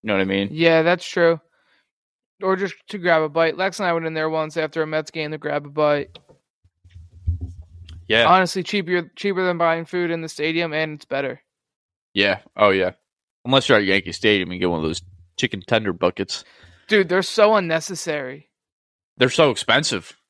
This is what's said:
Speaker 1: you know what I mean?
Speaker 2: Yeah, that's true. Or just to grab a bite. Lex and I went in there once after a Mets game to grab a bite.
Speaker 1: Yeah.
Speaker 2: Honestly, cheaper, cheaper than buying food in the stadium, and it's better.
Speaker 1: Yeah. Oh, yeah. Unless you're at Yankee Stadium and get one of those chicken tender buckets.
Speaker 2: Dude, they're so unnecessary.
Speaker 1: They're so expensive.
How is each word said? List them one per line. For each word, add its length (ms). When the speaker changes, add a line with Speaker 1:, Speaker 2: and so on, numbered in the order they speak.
Speaker 1:
you 60
know 60
what 80
I 40
mean? 260
Speaker 2:
Yeah, 300
that's 240
true. 340
Or 140
just 180
to 100
grab 220
a 80
bite. 300
Lex 220
and 60
I 60
went 140
in 80
there 160
once 260
after 240
a 60
Mets 240
game 220
to 60
grab 280
a 40
bite. 480
Speaker 1:
Yeah. 200
Speaker 2:
Honestly, 340
cheaper, 540
cheaper 280
than 140
buying 260
food 260
in 120
the 60
stadium, 440
and 200
it's 120
better. 380
Speaker 1:
Yeah. 240
Oh, 140
yeah. 220
Unless 240
you're 100
at 60
Yankee 280
Stadium 380
and 100
get 100
one 80
of 60
those 180
chicken 300
tender 260
buckets. 520
Speaker 2:
Dude, 200
they're 140
so 340
unnecessary. 920
Speaker 1:
They're 140
so 200
expensive. 680